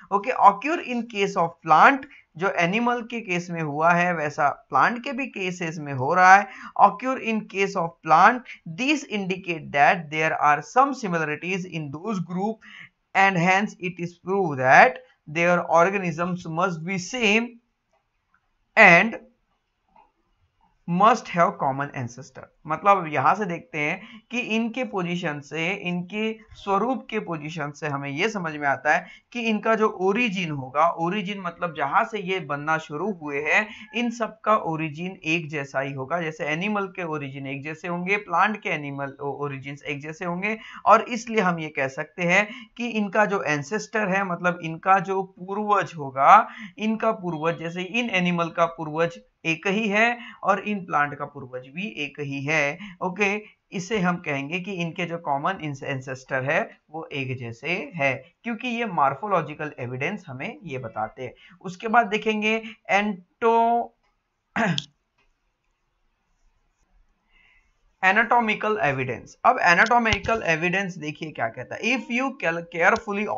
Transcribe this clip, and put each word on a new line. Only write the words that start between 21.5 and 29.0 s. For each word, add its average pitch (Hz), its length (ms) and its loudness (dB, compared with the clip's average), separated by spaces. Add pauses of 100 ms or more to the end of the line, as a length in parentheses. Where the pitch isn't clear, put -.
common 139 240 -2 (100)
ancestor। - 460 -10 (240)
मतलब 170 400 4
यहां 147 280 4
से 208 100 -4
देखते 165 320 -8
हैं 165 540 -6
कि 233 80 -4
इनके 226 440 -2
पोजीशन 175 560 -4
से, 165 340 -4
इनके 190 680 -6 (120)
स्वरूप 208 580 -2
के 220 100 -4
पोजीशन 156 520 -8
से 156 160 -8
हमें 139 220 -6
यह 156 180 -2
समझ 175 280 -6
में 147 120 -2
आता 139 260 2
है 175 140 0 (240)